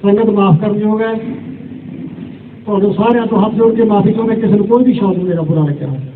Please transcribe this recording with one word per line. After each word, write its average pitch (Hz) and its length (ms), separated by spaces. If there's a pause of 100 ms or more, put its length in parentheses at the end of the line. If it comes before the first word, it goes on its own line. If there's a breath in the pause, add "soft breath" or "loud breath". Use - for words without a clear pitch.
ਸੰਗਤ 208 280
ਮਾਫ਼ 196 300
ਕਰਨ 208 180
ਯੋਗ 214 240
ਹੈ। 226 120 (1500)
ਤੁਹਾਨੂੰ 202 280
ਸਾਰਿਆਂ 226 320
ਤੋਂ 202 200
ਹੱਥ 220 80
ਜੋੜ 226 200
ਕੇ 226 100
ਮਾਫ਼ੀ 208 280
ਚਾਹੁੰਦਾ, 226 220
ਕਿਸੇ 208 200
ਨੂੰ 208 120
ਕੋਈ 240 180
ਵੀ 254 80
ਸ਼ਬਦ 190 260
ਮੇਰਾ 175 240
ਬੁਰਾ 156 220
ਲੱਗਿਆ 139 240
ਹੋਵੇ। 131 120 (160)